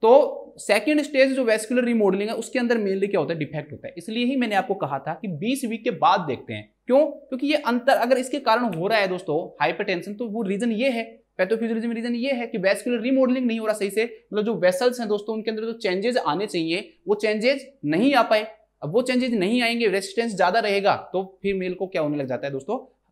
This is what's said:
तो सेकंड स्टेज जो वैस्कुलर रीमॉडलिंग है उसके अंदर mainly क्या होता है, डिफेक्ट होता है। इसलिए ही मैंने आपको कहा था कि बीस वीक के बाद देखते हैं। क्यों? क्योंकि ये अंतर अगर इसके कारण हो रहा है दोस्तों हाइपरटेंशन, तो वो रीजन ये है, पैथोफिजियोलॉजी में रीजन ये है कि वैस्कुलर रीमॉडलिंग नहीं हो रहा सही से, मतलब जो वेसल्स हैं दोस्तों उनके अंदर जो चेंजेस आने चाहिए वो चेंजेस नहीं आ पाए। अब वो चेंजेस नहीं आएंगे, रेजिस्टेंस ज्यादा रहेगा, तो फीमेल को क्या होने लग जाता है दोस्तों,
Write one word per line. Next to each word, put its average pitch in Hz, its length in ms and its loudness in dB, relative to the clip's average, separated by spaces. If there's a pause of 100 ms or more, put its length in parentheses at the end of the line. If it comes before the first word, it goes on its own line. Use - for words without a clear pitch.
तो 254 560 6
सेकंड 254 440 2
स्टेज 269 300 4
जो 262 120 0
वैस्कुलर 220 400 0
रीमॉडलिंग 208 460 2
है 233 60 -6
उसके - 220 -4
अंदर 240 200 2
mainly 196 300 -2
क्या 202 120 0
होता 147 120 -2
है, 160 60 -6
डिफेक्ट 147 340 -8
होता - 160 -14
है। - 100 -16
इसलिए 226 260 -4
ही 269 120 0
मैंने 233 180 0
आपको 190 220 0
कहा 143 220 -4
था 156 160 -8
कि 208 160 -10
बीस 220 340 -4
वीक 226 200 -6
के 247 120 0
बाद 170 240 4
देखते 127 340 -6
हैं। 107 180 -14 (140)
क्यों? 269 200 6
क्योंकि 285 400 -8
ये 294 100 0
अंतर 247 400 2
अगर 240 220 2
इसके 254 220 -4
कारण 233 340 2
हो 165 140 -2
रहा 226 100 2
है 196 100 2
दोस्तों 175 280 -2 (240)
हाइपरटेंशन, 180 540 -2
तो 233 120 -8
वो 220 160 -6
रीजन 202 300 -2
ये 247 180 0
है, 226 120 -4 (360)
पैथोफिजियोलॉजी 226 500 -2
में 233 60 -4
रीजन 240 200 -4
ये 262 180 -2
है 240 140 -4
कि 233 120 -6
वैस्कुलर 208 420 0
रीमॉडलिंग 254 460 2
नहीं 226 140 0
हो 220 60 -6
रहा 214 80 2
सही 202 160 -2
से, 220 140 0 (280)
मतलब 208 120 0
जो 220 120 0
वेसल्स 240 440 2
हैं 220 80 -4
दोस्तों 208 260 -2
उनके 220 160 -4
अंदर 220 140 -4
जो 226 100 -4
चेंजेस 214 440 -2
आने 170 280 -2
चाहिए 175 460 -4 (160)
वो 208 80 4
चेंजेस 220 500 0 (200)
नहीं 214 280 4
आ 233 100 6
पाए। 214 220 2 (360)
अब 147 100 -8
वो 233 100 2
चेंजेस 254 300 0
नहीं 220 300 2
आएंगे, 233 260 0
रेजिस्टेंस 196 480 -2
ज्यादा 190 240 4
रहेगा, 196 340 2 (180)
तो 185 100 0 (200)
फीमेल 185 320 -2
को 190 120 -6
क्या 185 160 -4
होने 147 140 -2
लग 139 100 -4
जाता 127 200 -4
है 139 60 -6
दोस्तों, 196 260 -4 (340)